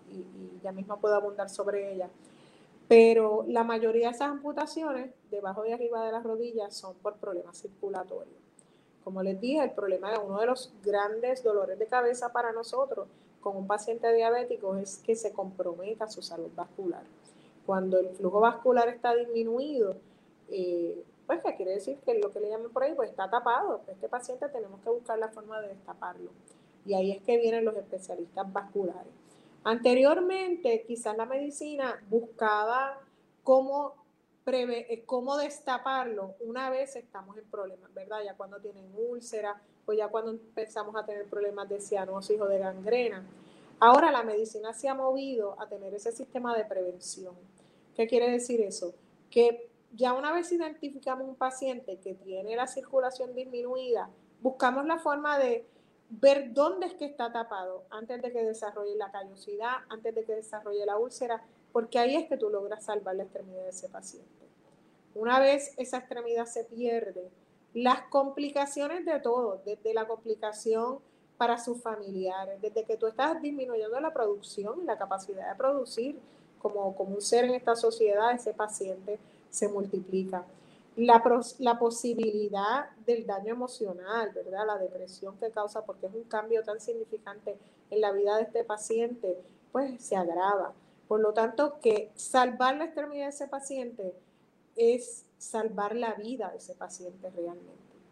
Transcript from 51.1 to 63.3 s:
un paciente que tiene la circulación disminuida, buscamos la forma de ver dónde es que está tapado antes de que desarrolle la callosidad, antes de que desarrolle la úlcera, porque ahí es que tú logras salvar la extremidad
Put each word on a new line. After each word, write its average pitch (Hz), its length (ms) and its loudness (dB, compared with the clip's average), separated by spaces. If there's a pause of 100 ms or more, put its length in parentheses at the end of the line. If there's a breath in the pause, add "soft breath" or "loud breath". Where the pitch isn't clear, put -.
un 262 80 -10
paciente 254 640 -4
que 190 160 -12
tiene 190 420 -8
la 247 120 -2
circulación 254 680 -2
disminuida, 247 760 -2 (300)
buscamos 262 460 2
la 320 120 2
forma 294 400 0
de 240 280 2 (440)
ver 269 440 6
dónde 349 320 2
es 359 80 -6
que 294 120 -8
está 240 280 -6
tapado 190 560 -6
antes 233 320 -10
de 240 100 -4
que 233 140 0
desarrolle 208 500 -4
la 196 160 -4
callosidad, 202 600 -8 (180)
antes 226 260 -6
de 226 80 -2
que 220 120 -4
desarrolle 214 500 -6
la 208 120 0
úlcera, 233 460 -4 (300)
porque 233 260 2
ahí 254 160 4
es 320 120 0
que 269 100 -2
tú 220 120 0
logras 202 360 -4
salvar 202 300 -4
la 190 80 -4
extremidad 190 400 -12